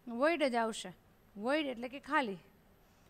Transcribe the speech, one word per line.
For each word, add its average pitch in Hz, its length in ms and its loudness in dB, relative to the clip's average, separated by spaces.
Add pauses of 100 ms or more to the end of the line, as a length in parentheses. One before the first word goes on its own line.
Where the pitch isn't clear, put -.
વોઇડ 277 360 2
જ 254 120 2
આવશે. 220 380 -2 (440)
વોઇડ 277 280 0
એટલે 240 220 -6
કે 262 120 -12
ખાલી. 262 380 0 (720)